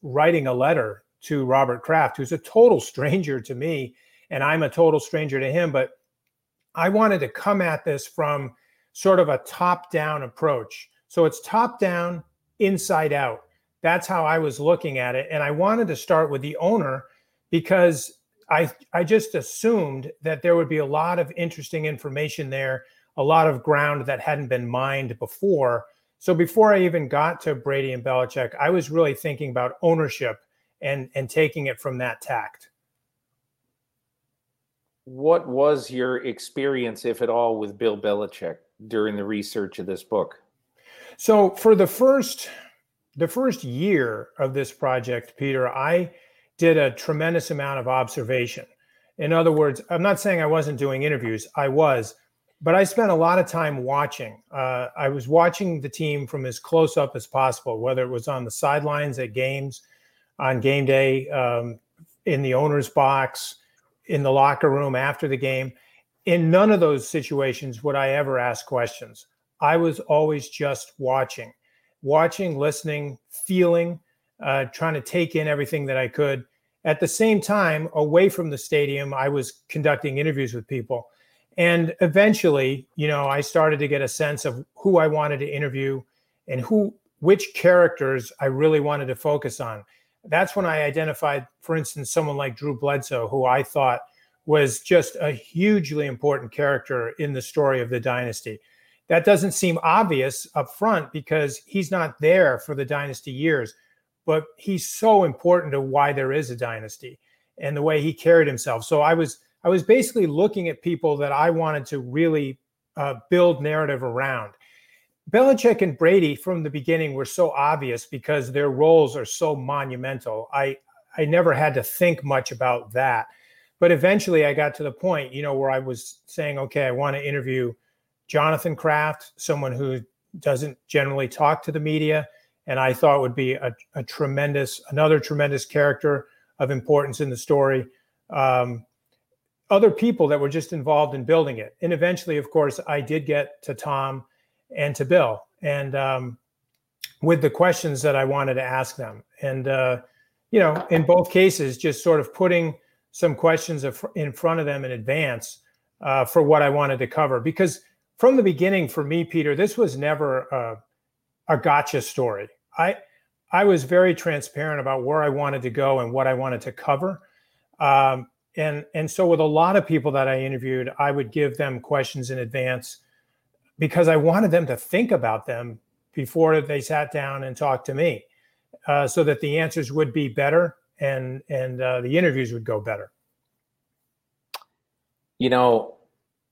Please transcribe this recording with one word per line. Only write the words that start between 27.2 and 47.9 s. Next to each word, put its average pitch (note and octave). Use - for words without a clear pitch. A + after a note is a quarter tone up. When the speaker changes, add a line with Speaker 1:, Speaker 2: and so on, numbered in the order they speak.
Speaker 1:
to D#3
Brady C3+
and B2
Belichick, B2+
I D3
was D#3+
really D#3
thinking D3
about B2
ownership D3+
and, C#3
and C3+
taking D#3
it B2+
from C3
that B2
tact. A2
Speaker 2:
What C3+
was C#3
your B2+
experience, B2+
if A#2
at A#2
all, A2+
with G2+
Bill G#2+
Belichick G2+
during G#2+
the G2+
research G#2
of F#2
this F#2+
book? -
Speaker 1:
So G#3
for A3
the F#3+
first, C4
the E3
first A#3+
year B2+
of C3+
this C3+
project, B2
Peter, C3
I E3+
did E3
a C#3+
tremendous D#3+
amount C#3
of A#2+
observation. B2